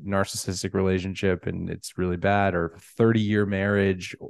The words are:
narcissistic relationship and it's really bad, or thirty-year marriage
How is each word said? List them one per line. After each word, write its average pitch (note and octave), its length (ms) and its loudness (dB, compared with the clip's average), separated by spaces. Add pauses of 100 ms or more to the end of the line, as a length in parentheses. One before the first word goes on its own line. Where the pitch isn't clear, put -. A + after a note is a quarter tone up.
narcissistic G2 680 -2
relationship F#2 720 0
and F2 220 -4
it's F2 300 -10
really F2+ 180 -2
bad, G2 380 2
or E2+ 220 -2 (200)
thirty-year G#2+ 480 4
marriage G2 720 0 (160)